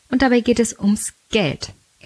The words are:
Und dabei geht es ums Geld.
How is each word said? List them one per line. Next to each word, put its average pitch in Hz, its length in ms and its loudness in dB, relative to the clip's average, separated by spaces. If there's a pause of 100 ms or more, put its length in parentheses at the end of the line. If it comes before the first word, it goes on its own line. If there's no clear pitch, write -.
(100)
Und 254 120 0
dabei 247 180 4
geht 233 200 0
es - 180 -2
ums 202 340 -2 (180)
Geld. 180 420 -2 (340)